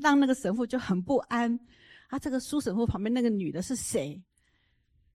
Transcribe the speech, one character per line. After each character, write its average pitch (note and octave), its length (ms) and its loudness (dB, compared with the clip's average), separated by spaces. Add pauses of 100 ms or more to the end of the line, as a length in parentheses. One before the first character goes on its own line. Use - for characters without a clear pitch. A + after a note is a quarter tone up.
让 C#4+ 180 6
那 C#4 80 6
个 C4 80 4
神 F#3+ 200 -2
父 A#3+ 120 -2
就 B3 100 -4
很 F#3+ 240 0
不 C4+ 160 0
安 A#3+ 420 0 (520)
，“啊， C4+ 80 -4
这 - 100 -6
个 C4 120 0
苏 D4 200 -2
神 G3+ 140 -2
父 A#3 100 0
旁 F#3+ 160 -2
边 G#3+ 120 -2
那 B3 100 2
个 A#3+ 80 4
女 F#3+ 220 -2
的 E3 100 -4
是 B3+ 140 -4
谁？ D3 440 -4 (960)